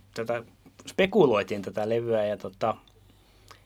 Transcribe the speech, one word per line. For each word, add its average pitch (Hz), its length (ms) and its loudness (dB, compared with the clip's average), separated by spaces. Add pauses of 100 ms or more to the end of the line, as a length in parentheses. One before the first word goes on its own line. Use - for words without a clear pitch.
(140)
tätä, 117 300 -6 (440)
spekuloitiin 123 760 2
tätä 107 280 -6
levyä 113 360 0
ja 104 120 -4
tota, 101 380 -4 (920)